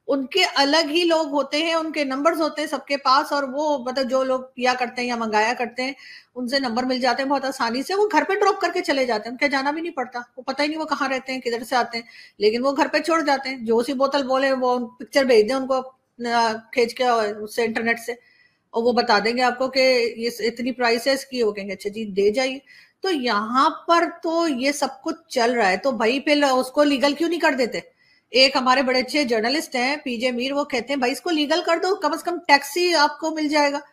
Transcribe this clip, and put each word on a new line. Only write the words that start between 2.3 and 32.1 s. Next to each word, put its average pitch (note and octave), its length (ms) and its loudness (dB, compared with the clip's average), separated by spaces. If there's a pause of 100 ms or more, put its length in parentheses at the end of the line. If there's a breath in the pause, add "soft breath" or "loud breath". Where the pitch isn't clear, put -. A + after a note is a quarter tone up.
होते D4+ 240 -2
हैं D#4 80 -4
सबके C#4 280 -4
पास, C#4 340 2
और C#4+ 140 0
वो, C#4 420 -2
मतलब, B3+ 200 -2
जो C4 160 0
लोग C4 320 -4
पिया B3 180 0
करते B3 280 -4
हैं A#3+ 80 -4
या A#3+ 80 -2
मंगाया A3 360 2
करते B3 300 -6
हैं, C4+ 120 -6 (400 loud breath)
उनसे B3+ 240 -2
नंबर B3 260 -2
मिल B3+ 140 -2
जाते B3 220 0
हैं C4+ 80 -2
बहुत C#4 160 0
आसानी B3+ 380 -4
से। F4+ 100 -6
वो G#4 140 2
घर G4+ 160 2
पे F#4+ 120 -2
ड्रॉप G#4 220 2
करके F4+ 240 -2
चले C#4 240 0
जाते A3+ 240 -4
हैं, - 20 -10
उनके C4+ 180 -2
जाना C#4 220 0
भी D#4+ 100 -4
नहीं E4+ 100 -8
पड़ता, B3 280 -8 (180)
वो B3+ 60 -18
पता C4+ 200 -4
ही D4+ 60 -2
नहीं D#4 100 -6
वो D#4 60 -4
कहाँ C#4+ 240 -2
रहते C4 220 -4
हैं, C4 100 -6
किधर A#3 220 -6
से C4 120 -4
आते A#3 220 0
हैं, A#3 80 -10 (340 loud breath)
लेकिन G#3+ 220 2
वो C#4 120 0
घर D4 140 2
पे D4+ 120 0
छोड़ E4 220 2
जाते C#4 280 0
हैं। C4 160 -8
जो A3+ 180 2
सी C#4+ 100 -4
बोतल C#4 300 0
बोले, C4 280 2
वो B3+ 280 0
पिक्चर B3 460 -2
भेज A3+ 220 6
दें B3+ 80 0
उनको, C4 200 -2 (520)
अ, A#3 260 2
खींच A#3 400 -2
के, B3+ 100 -2 (280)
उससे, G#3+ 340 -4
इंटरनेट A3+ 340 0
से, A#3+ 200 -10 (540 soft breath)
और A#3 100 -2
वो B3 100 4
बता A3+ 260 4
देंगे A#3 220 0
आपको B3 260 0
कि C4 120 -2 (440)
ये A#3 180 -6
इतनी A#3 300 -4
प्राइस A#3+ 360 0
है C4+ 60 2
इसकी, B3+ 300 -4
वो G#3 80 2
कहेंगे, G3+ 220 -8
"अच्छा F#3+ 160 -8
जी, G#3+ 160 -8
दे G3+ 260 2
जाइए।" C4 300 -2 (420 soft breath)
तो F#4+ 60 0
यहाँ B3 600 2
पर E4+ 360 2
तो E4 420 -2
ये C#4 260 0
सब C#4 280 -4
कुछ D#4+ 140 -6 (160)
चल A#3+ 240 2
रहा A3 120 2
है, F#3 100 2
तो C4+ 140 0
भाई, A#3 280 0
फिर D4 260 2
उसको B3+ 380 2
लीगल C#4+ 300 2
क्यों E4 160 -2
नहीं E4 100 -2
कर D4+ 160 2
देते? A3+ 360 -4 (420)
एक C4 240 6
हमारे C4 260 4
बड़े B3+ 160 2
अच्छे C#4+ 260 0
जर्नलिस्ट A#3+ 500 -2
हैं, C4+ 300 -2
पीजे B3 260 -2
मीर, B3 220 -4
वो C#4+ 100 0
कहते C4 300 -4
हैं, C#4+ 60 -2
"भाई, B3+ 120 2
इसको C#4 180 -6
लीगल D#4 320 0
कर E4+ 180 0
दो, F#4+ 160 0
कम E4 200 -2